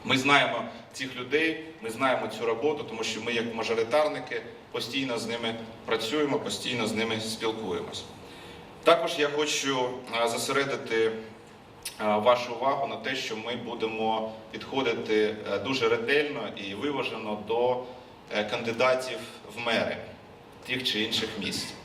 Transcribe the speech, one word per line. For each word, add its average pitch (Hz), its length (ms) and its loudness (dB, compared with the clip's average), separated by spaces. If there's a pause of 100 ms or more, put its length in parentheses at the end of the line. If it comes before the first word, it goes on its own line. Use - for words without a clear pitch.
Ми 127 140 2
знаємо 127 480 4 (280)
цих 131 220 -8
людей, 156 480 0 (180)
ми 113 80 -6
знаємо 113 380 2
цю 117 180 -4
роботу, 139 440 2
тому 113 140 -6
що 110 180 -2
ми, 120 120 -2
як 117 220 0
мажоритарники, 117 840 2 (300)
постійно 127 460 -2
з 107 100 -4
ними 117 280 -2 (300)
працюємо, 139 540 2
постійно 117 480 -2
з 107 60 -2
ними 110 260 0
спілкуємось. 110 840 -4 (800)
Також 165 360 6
я 147 100 4
хочу, 139 600 2 (220)
а, 117 160 2
зосередити, 120 840 2 (840)
а, 107 200 4
вашу 120 380 6
увагу 139 320 0
на 110 80 -4
те, 131 200 -4
що 117 220 -4
ми 117 180 -4
будемо 110 760 -2 (200)
підходити, 110 840 2 (180)
е, 98 60 0
дуже 120 300 2
ретельно 123 680 2
і 98 160 -8
виважено 113 760 -4
до, 123 360 2 (500)
е, 104 100 0
кандидатів 120 760 2 (360)
в - 40 -10
мери 117 380 0 (680)
тих 127 160 -2
чи 104 180 0
інших 110 280 0 (100)
міст. 92 280 -4 (180)